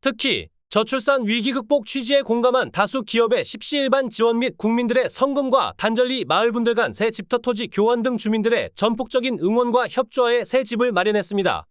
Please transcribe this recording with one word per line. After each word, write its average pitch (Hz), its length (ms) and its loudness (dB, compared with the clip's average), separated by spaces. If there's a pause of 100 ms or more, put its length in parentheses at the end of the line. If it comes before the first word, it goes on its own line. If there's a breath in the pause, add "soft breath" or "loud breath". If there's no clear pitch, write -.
특히 180 460 -2 (220)
저출산 254 560 0
위기 233 280 0
극복 254 320 0
취지에 277 380 0
공감한 240 500 0
다수 208 280 -2
기업의 226 440 2
십시일반 269 640 -2
지원 233 300 0
및 247 180 -4
국민들의 233 520 0
성금과 262 680 0
단절리 247 480 0
마을분들 226 500 2
간 220 160 0
새 226 180 -2
집터 226 280 -4
토지 233 300 -2
교환 226 360 0
등 247 140 0
주민들의 214 580 0
전폭적인 233 640 -2
응원과 233 480 2
협조하에 240 540 0
새 262 200 0
집을 240 280 0
마련했습니다. 202 800 0